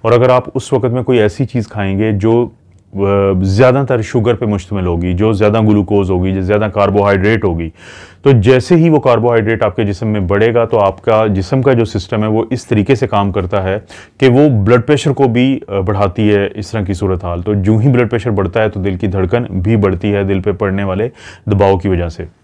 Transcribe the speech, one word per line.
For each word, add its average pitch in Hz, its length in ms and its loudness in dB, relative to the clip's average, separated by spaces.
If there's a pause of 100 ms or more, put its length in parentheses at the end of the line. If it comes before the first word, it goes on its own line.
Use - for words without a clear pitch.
और 113 100 2
अगर 123 180 4
आप 127 240 2
उस - 180 -4
वक़्त 123 180 0
में 123 120 -2
कोई 123 140 2
ऐसी 107 280 0
चीज़ 110 220 -6
खाएंगे 101 460 -2
जो 113 400 0 (480)
अ, 98 420 2
ज़्यादातर 123 580 2
शुगर 117 320 -2
पे 110 120 -4
मुश्तमिल 101 400 -4
होगी, 87 280 -2
जो 107 200 0
ज़्यादा 104 260 2
ग्लूकोज 104 500 2
होगी, 92 240 0
जो 95 80 -2
ज़्यादा 104 260 0
कार्बोहाइड्रेट 101 760 2
होगी। 85 300 -4 (500)
तो 139 100 6
जैसे 123 420 4
ही 165 140 4
वो 151 100 4
कार्बोहाइड्रेट 113 640 0
आपके 107 200 -2
जिस्म 101 240 -4
में 104 200 -2
बढ़ेगा, 110 380 2
तो 117 120 -2
आपका 107 500 0
जिस्म 101 340 -2
का 131 120 2
जो 117 120 2
सिस्टम 104 360 -6
है, 107 80 -2
वो 110 220 0
इस - 180 -8
तरीके 113 260 2
से 104 120 -4
काम 101 240 -2
करता 98 280 -4
है 95 260 -4 (340)
कि 135 100 4
वो 143 200 4
ब्लड 117 320 2
प्रेशर 147 300 0
को 135 160 2
भी, 123 420 0
अ, 98 100 -2
बढ़ाती 98 480 0
है 101 280 2
इस 107 160 -10
तरह 110 120 -4
की 95 100 -4
सूरत 92 300 -4
हाल। 87 180 -6
तो 104 120 -2
यूं 104 280 2
ही 120 80 2
ब्लड 120 200 2
प्रेशर 120 220 -2
बढ़ता 101 300 -2
है, 107 80 0
तो 101 100 -8
दिल 95 180 -4
की 104 100 -4
धड़कन 98 440 -2
भी 98 260 0
बढ़ती 101 320 0
है, 101 160 0
दिल 95 140 -2
पे 98 120 -4
पड़ने 98 320 -4
वाले 101 280 -4 (380)
दबाव 98 280 2
की 98 120 -4
वजह 78 200 -2
से। 80 180 -12 (160)